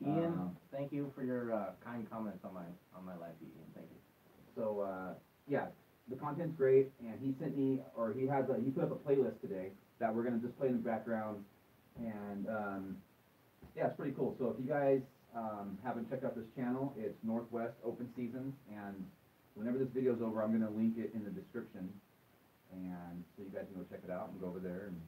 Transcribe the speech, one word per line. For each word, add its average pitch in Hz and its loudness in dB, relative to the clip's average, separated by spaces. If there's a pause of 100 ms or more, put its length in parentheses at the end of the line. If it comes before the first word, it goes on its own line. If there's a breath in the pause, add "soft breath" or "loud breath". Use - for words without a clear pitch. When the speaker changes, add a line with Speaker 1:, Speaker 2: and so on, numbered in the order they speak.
Speaker 1:
Ian, 156 4
Speaker 2:
um, 180 0 (140)
Speaker 1:
thank 139 -2
you 143 -2
for 127 -6
your, 123 0
uh, 98 0 (120)
kind 117 -6
comments 107 -6
on 95 -10
my, 90 -8 (300)
on 92 -12
my 92 -10
live 85 -10
feed, - -14
Ian. - -16
Thank - -14
you. - -18 (580)
Speaker 2:
So, 107 0
uh, 92 -4 (340)
yeah, 135 2 (400)
the 120 -4
content's 147 -2
great, 135 8
and 113 -8
he 135 0
sent 139 -2
me, 135 4 (140)
or 113 2
he 131 2
has 135 4
a, 113 4
he 127 2
put - 2
up - 2
a - -2
playlist 135 4
today 95 -4 (280)
that 113 4
we're 117 4
gonna 120 4
just 117 -2
play 139 4
in 127 6
the 117 4
background, 110 0 (540)
and, 101 -4
um, 98 -2 (760)
yeah, - 2
it's - 0
pretty 143 -2
cool. 127 0
So 120 2
if 110 -4
you 143 -2
guys, 139 6 (340)
um, 104 -4
haven't 120 -2
checked 135 -2
out - 0
this 113 -6 (100)
channel, 131 0
it's 107 -2
Northwest 113 0 (100)
Open 117 -4
Season, 127 -4 (180)
and 98 -8 (500)
whenever 120 0
this 131 2
video's 123 4
over, 110 2
I'm 110 4
gonna 110 6
link 113 4
it 107 -2
in 104 -2
the 98 -6
description, 95 -6 (840)
and 87 -8 (120)
so 104 -14
you 95 -10
guys 95 -6
can 95 -10
go 87 -8
check 95 -10
it 90 -6
out 90 -4
and 95 -12
go 92 -4
over 90 -4
there 92 -4
and 87 -8